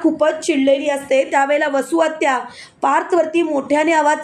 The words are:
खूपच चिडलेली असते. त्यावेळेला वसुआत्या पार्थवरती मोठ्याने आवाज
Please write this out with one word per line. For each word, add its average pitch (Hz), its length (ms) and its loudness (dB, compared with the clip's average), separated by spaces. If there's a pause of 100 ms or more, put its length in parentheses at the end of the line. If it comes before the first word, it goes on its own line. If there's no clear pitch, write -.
खूपच 311 440 0
चिडलेली 277 440 2
असते. 277 340 0
त्यावेळेला 294 440 0
वसुआत्या 294 720 0 (440)
पार्थवरती 330 600 0
मोठ्याने 302 500 0
आवाज 302 320 2